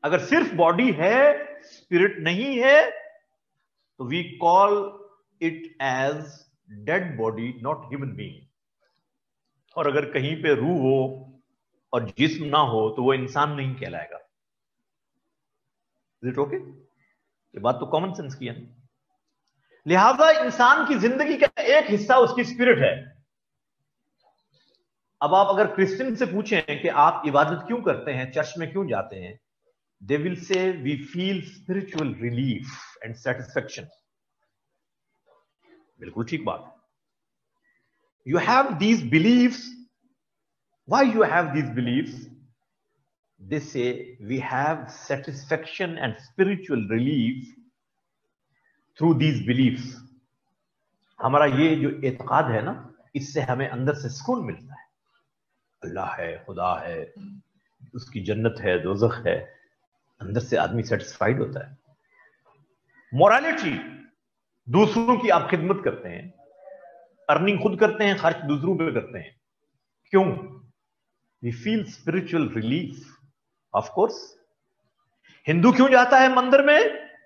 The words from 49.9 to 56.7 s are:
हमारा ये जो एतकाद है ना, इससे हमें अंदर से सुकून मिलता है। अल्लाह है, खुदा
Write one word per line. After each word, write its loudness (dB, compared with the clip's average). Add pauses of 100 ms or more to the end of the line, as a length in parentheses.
हमारा 4
ये 2
जो -2 (140)
एतकाद -2
है -2
ना, -10 (200)
इससे -6
हमें -2
अंदर -2
से -10
सुकून -6
मिलता -14
है। -20 (1000)
अल्लाह -8
है, -10
खुदा -4